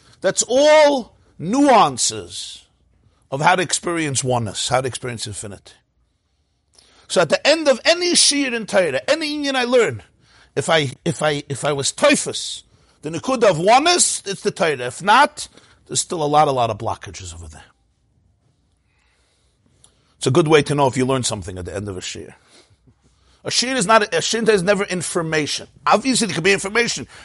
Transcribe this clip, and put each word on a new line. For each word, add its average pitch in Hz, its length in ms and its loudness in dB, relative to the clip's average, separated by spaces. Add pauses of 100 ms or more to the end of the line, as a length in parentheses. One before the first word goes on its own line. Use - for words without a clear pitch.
(200)
That's - 280 0
all 294 680 4 (240)
nuances 156 1300 2 (680)
of 139 100 -4
how 175 140 4
to 180 60 0
experience 160 640 -4
oneness, 120 440 -4
how 127 140 0
to 135 60 -4
experience 120 380 -10
infinity. 101 480 -14 (1300)
So - 140 0
at 170 80 2
the - 160 0
end 302 220 2
of 262 180 4
any 349 280 0
shiur 285 400 0
in 226 120 -6
Torah, 180 420 0
any 302 300 -2
inyan 277 180 -4
I 247 100 0
learn, 220 380 2 (520)
if 143 140 -4
I, 156 220 0 (140)
if - 180 -4
I, 151 240 -2
if 139 160 -8
I 147 100 0
was 139 200 -4
toifus, - 680 -2 (380)
the 147 80 -10
nekuda 214 400 0
of 156 100 2
oneness, 269 680 2
it's 196 160 -10
the 202 100 -4
Torah. 139 360 -2
If - 140 -12
not, 233 460 2 (380)
there's - 140 -6
still 165 240 -4
a - 20 0
lot, 147 220 4
a 143 40 0
lot 123 180 0
of 107 80 -6
blockages 95 560 -10
over 85 140 -18
there. 78 160 -20 (2500)
It's - 100 -4
a 131 40 0
good 156 160 4
way 151 160 6
to 147 120 -6
know 143 120 2
if - 100 -2
you 131 80 0
learn 131 180 0
something 101 340 -8
at 87 80 -10
the 87 100 -10
end 101 120 -8
of 95 100 -8
a 92 40 -12
shiur. - 320 -14 (1120)
A - 60 -8
shiur 254 260 -2
is 214 120 -2
not, 220 160 6
a 170 140 -2
shiur 226 320 -2
is 208 120 4
never 196 220 0
information. 160 840 -4 (180)
Obviously, 220 420 2
there 160 80 -6
could 160 80 -4
be 196 100 4
information. 196 540 -2 (180)